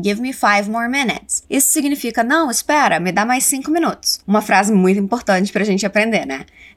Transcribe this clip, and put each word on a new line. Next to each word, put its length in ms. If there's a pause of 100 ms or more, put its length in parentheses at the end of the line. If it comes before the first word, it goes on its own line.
give 200
me 100
five 380
more 180
minutes." 640
Isso 180
significa, 560
"Não, 260
espera, 480
me 140
dá 140
mais 180
cinco 260
minutos." 560
Uma 140
frase 320
muito 260
importante 540
pra 120
gente 200
aprender, 400
né? 220 (300)